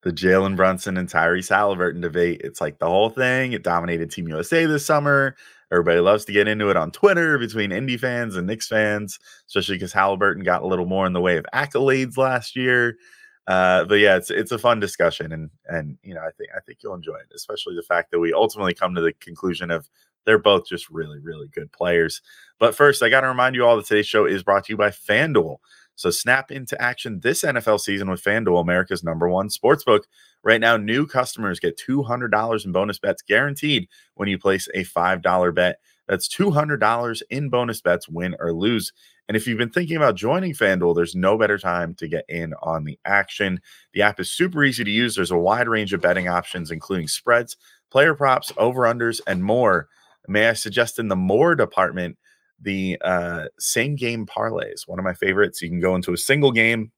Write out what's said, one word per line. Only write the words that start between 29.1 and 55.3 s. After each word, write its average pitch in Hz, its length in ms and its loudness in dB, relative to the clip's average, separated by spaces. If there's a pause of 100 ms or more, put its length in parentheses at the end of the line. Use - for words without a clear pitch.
one 95 200 0
sportsbook. 117 540 2 (420)
Right 113 160 4
now, 113 160 4
new 113 300 0
customers 113 520 -4
get 85 180 -2
two 135 260 -4
hundred 120 280 -4
dollars 107 340 -2
in 95 80 -6
bonus 98 260 -2
bets 98 240 -4
guaranteed 139 680 0 (260)
when 101 140 -4
you 95 100 -2
place 95 360 0
a 92 100 -4
five 90 380 0
dollar 90 280 2
bet. 87 300 0 (260)
That's 95 220 -4
two 196 240 0
hundred 147 260 0
dollars 117 520 0
in 139 200 -6
bonus 120 300 -2
bets, 87 280 0
win 87 300 -6
or 85 140 -4
lose. 101 400 -2 (360)
And 104 80 -2
if 110 100 -2
you've 117 120 -4
been 117 120 -2
thinking 165 260 -2
about 135 200 2
joining 147 380 -2
FanDuel, 92 420 2
there's 85 180 -2
no 95 240 2
better 104 180 2
time 87 400 -4
to 82 120 -12
get 80 200 -6
in 82 240 -8 (100)
on 80 200 -4
the 76 220 -10
action. 98 560 -2 (320)
The 101 100 0
app 104 160 2
is 92 100 -6
super 175 360 0
easy 123 180 0
to 104 80 -2
use. 113 240 0
There's 90 160 -2
a 90 80 2
wide 107 300 2
range 107 240 -2
of 95 80 -2
betting 90 260 2
options, 87 460 -4
including 82 340 -6
spreads, 120 500 0 (340)
player 147 240 4
props, 135 420 0
over-unders, 120 720 0
and 92 160 -2
more. 104 440 2 (380)
May 104 220 2
I 117 60 2
suggest 110 440 -2
in 117 80 -4
the 98 80 0
more 104 400 2
department, 92 640 -2 (420)
the, 95 420 -4
uh, 87 440 -2 (140)
same - 340 -2
game 117 320 -4
parlays, 107 640 -8
one 87 100 -8
of 92 60 -6
my 90 100 -2
favorites. 98 480 0